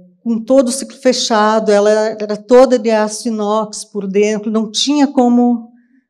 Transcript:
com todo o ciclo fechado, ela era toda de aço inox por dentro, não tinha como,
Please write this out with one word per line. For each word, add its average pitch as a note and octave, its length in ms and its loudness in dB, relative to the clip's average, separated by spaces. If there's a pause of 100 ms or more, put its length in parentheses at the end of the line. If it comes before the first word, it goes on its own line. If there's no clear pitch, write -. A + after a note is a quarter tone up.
(220)
com A3+ 200 -4
todo C4 260 2
o B3 40 -6
ciclo - 260 -12
fechado, A3 760 0
ela G3+ 180 4
era G#3+ 460 -2
toda B3 420 4
de A3 120 -4
aço G#3+ 380 -2
inox G#3+ 560 -4
por G3+ 220 -10
dentro, G#3 440 -2
não A3 200 -2
tinha C#4 360 0
como, A#3+ 640 0 (400)